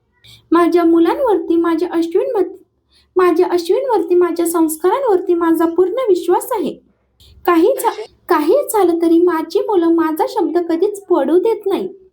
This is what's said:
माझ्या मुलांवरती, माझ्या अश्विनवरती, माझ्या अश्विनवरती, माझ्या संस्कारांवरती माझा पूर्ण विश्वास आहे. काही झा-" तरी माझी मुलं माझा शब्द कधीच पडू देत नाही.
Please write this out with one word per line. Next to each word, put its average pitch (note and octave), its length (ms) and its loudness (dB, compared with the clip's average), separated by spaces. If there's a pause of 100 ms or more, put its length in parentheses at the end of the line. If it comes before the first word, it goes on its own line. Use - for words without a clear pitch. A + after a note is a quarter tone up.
(520)
माझ्या E4+ 320 4
मुलांवरती, E4+ 720 2
माझ्या E4+ 360 0
अश्विनवरती, G4 720 -2 (520)
माझ्या F4+ 360 2
अश्विनवरती, F#4+ 640 0
माझ्या E4+ 300 0
संस्कारांवरती F4+ 880 0
माझा E4 320 2
पूर्ण F4+ 300 0 (140)
विश्वास F4+ 420 -2
आहे. F#4 220 -4 (720)
काही F4+ 380 2
झा-" A4 320 -6 (760)
तरी E4 280 2
माझी E4 400 0
मुलं F4 340 0
माझा D#4+ 360 -2
शब्द E4+ 280 -2
कधीच F4 480 -4
पडू D4+ 320 0
देत G#4+ 280 -2
नाही. C#4+ 240 -4 (240)